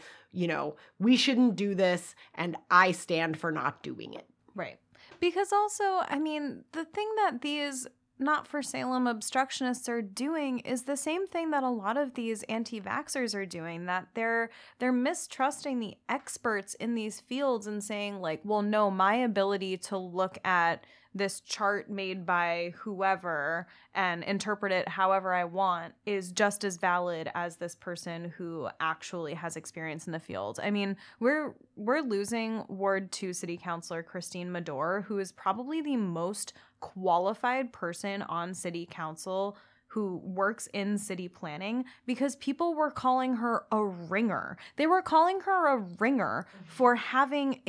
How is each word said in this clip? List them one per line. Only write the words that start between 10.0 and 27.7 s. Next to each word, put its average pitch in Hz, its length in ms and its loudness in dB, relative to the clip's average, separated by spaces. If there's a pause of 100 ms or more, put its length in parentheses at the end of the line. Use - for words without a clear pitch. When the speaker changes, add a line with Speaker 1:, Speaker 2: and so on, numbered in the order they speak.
Speaker 2:
doing 262 600 -2
is 247 240 -4
the 277 120 -2
same 339 300 -2
thing 330 240 -2
that 285 140 2
a 254 40 2
lot 226 280 0
of 277 180 0
these 226 300 -4
anti-vaxxers 226 880 -4
are 196 100 -4
doing, 170 420 -8
that 180 280 -2
they're, 226 360 0 (280)
they're 254 140 2
mistrusting 269 880 0
the - 160 -6 (120)
experts 220 640 -2
in 233 200 -2
these 214 260 -4
fields 254 460 0
and 208 160 -4
saying, 202 380 -4
like, 160 240 -2
"Well, 208 180 2
no, 208 260 4
my 196 280 4
ability 196 600 2
to - 200 -6
look 185 460 -2
at 170 400 2 (320)
this 196 240 -2
chart - 500 -2
made 190 360 -4
by 175 500 2
whoever 180 880 0 (280)
and 175 300 0
interpret 202 480 0
it 185 160 2
however 190 460 4
I 180 100 2
want 175 500 -2 (120)
is 190 260 -2
just 208 320 2
as 185 120 -2
valid 175 580 0
as 175 220 -4
this 175 200 -8